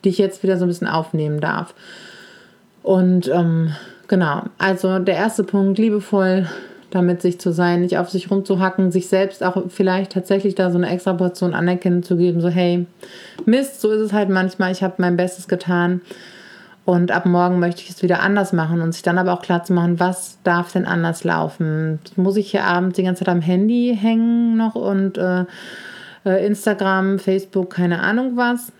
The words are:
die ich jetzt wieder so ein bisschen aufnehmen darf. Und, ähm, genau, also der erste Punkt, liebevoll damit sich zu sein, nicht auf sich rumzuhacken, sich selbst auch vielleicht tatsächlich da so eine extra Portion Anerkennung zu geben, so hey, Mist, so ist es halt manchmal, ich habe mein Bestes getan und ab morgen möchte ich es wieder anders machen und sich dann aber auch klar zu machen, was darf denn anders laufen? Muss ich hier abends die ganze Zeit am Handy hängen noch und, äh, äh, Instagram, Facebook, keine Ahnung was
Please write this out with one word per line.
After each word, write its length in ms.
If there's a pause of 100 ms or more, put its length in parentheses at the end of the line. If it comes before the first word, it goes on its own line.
die 60
ich 100
jetzt 240
wieder 140
so 80
ein 40
bisschen 200
aufnehmen 520
darf. 340 (1080)
Und, 460
ähm, 440 (360)
genau, 360 (140)
also 400
der 160
erste 300
Punkt, 340
liebevoll 720 (420)
damit 320
sich 180
zu 120
sein, 280
nicht 180
auf 120
sich 200
rumzuhacken, 600
sich 180
selbst 340
auch 260
vielleicht 440
tatsächlich 420
da 160
so 80
eine 120
extra 240
Portion 400
Anerkennung 480
zu 140
geben, 240
so 80
hey, 380 (600)
Mist, 340
so 100
ist 100
es 120
halt 160
manchmal, 440
ich 100
habe 160
mein 180
Bestes 320
getan 520 (840)
und 280
ab 140
morgen 340
möchte 220
ich 80
es 120
wieder 180
anders 320
machen 280
und 120
sich 100
dann 160
aber 140
auch 100
klar 220
zu 80
machen, 280
was 420
darf 300
denn 140
anders 380
laufen? 760 (160)
Muss 200
ich 140
hier 140
abends 320
die 80
ganze 200
Zeit 80
am 80
Handy 580
hängen 580
noch 180
und, 440
äh, 260 (840)
äh, 200
Instagram, 720
Facebook, 520
keine 300
Ahnung 360
was 440